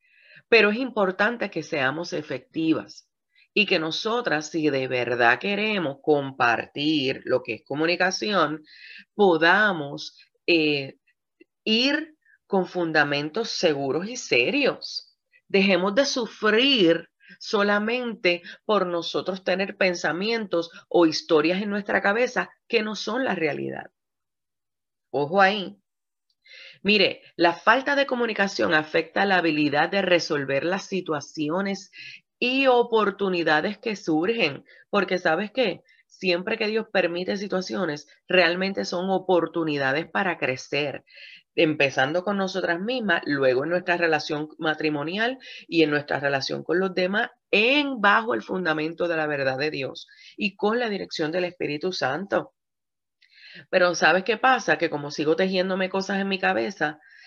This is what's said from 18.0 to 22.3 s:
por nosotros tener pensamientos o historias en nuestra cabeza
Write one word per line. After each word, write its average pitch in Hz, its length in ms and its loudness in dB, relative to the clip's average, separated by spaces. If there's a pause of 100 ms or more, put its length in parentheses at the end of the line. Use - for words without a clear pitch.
por 196 220 2
nosotros 170 560 -4
tener 190 340 -2
pensamientos 180 920 -2 (180)
o 170 160 6
historias 160 560 2
en 214 80 -4
nuestra 202 320 -2
cabeza 226 480 0 (180)